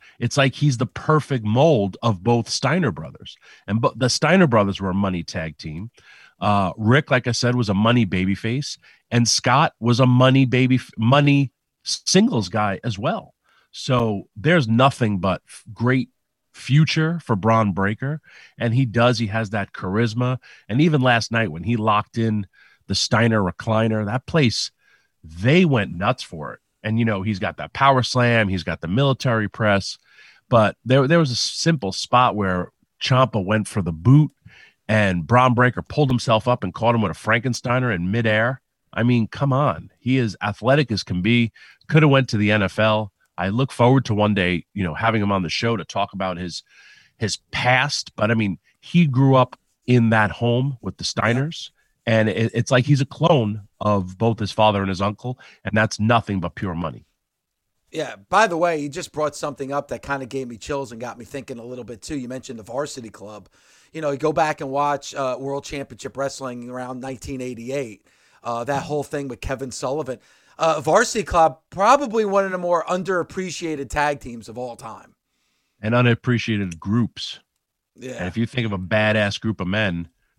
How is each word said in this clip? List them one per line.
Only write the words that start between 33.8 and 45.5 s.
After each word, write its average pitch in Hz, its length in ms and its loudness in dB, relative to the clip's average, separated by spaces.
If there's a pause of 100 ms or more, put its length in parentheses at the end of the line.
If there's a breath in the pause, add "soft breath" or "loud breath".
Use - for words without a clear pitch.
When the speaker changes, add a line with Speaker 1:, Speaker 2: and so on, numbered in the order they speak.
Speaker 1:
the 85 100 -4
boot 127 380 6 (560 loud breath)
and 98 400 2
Bron 123 280 4
Breakker 123 260 2
pulled 143 300 0
himself 113 360 0
up 123 160 0
and 90 120 -6
caught 120 200 2
him 113 60 2
with 92 120 0
a - 20 -10
Frankensteiner 120 800 -2
in 90 160 -4
midair. 113 500 0 (320)
I 113 100 -4
mean, 120 260 2
come 139 240 -2
on. 107 460 -2
He 131 200 0
is 113 240 -2
athletic 117 500 0
as 98 100 -4
can 90 200 -4
be. 117 300 2 (360 loud breath)
Coulda 156 180 4
went 135 220 4
to 117 80 -4
the 104 160 2
N 107 100 2
F 95 160 -4
L. 107 320 0 (280)
I 90 100 -2
look 123 240 -2
forward 127 320 4
to 110 100 -2
one 104 200 4
day, 90 400 0
you 98 100 -2
know, 78 100 -4
having 110 280 0
him 101 100 0
on 95 100 0
the 82 60 -4
show 117 300 -2